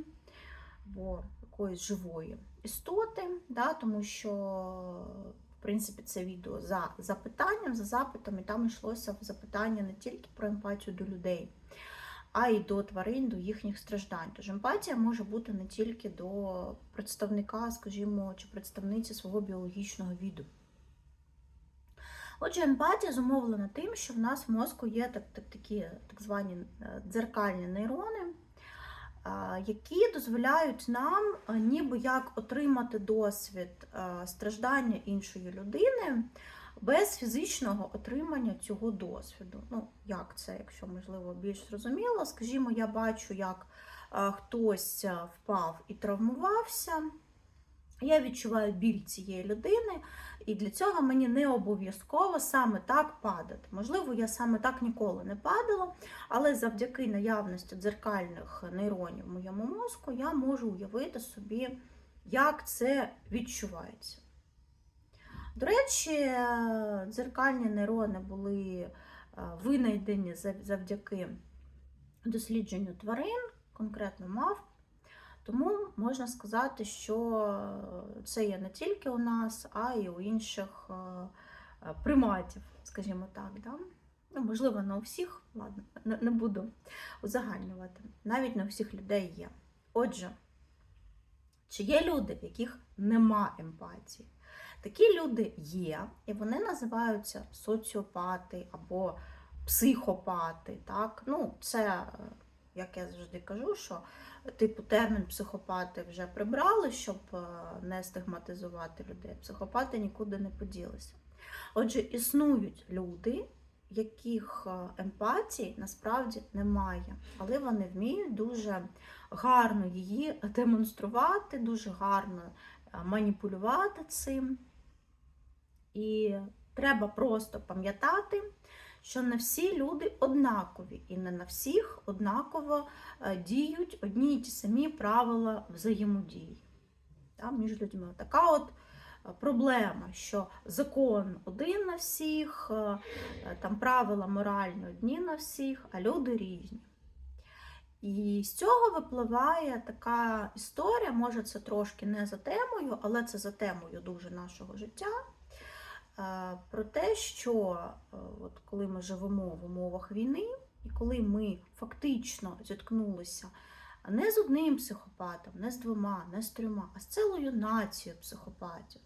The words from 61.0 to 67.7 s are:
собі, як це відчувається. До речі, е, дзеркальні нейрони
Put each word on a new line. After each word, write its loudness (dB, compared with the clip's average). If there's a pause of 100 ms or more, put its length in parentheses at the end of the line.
собі, -6 (480)
як 4
це 2 (180)
відчувається. -6 (1400)
До -2
речі, 4
е, 2
дзеркальні 2
нейрони 2